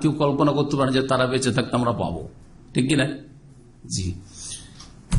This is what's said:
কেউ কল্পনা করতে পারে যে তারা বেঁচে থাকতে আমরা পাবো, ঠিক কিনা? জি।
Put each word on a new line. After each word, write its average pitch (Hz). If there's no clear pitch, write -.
কেউ 151
কল্পনা 143
করতে 143
পারে 131
যে 131
তারা 127
বেঁচে 127
থাকতে 123
আমরা 120
পাবো, 85
ঠিক -
কিনা? 139
জি। 92